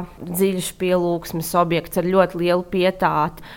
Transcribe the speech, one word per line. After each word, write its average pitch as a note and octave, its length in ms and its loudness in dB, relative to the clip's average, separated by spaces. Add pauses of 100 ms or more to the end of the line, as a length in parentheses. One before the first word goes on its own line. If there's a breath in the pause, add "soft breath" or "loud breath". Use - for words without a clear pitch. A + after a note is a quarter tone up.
(200)
dziļš F3+ 560 -2
pielūgsmes F3 800 -2
objekts E3+ 420 0
ar F3+ 60 2
ļoti F3+ 400 2
lielu F3+ 240 0
pietāti. F3 880 0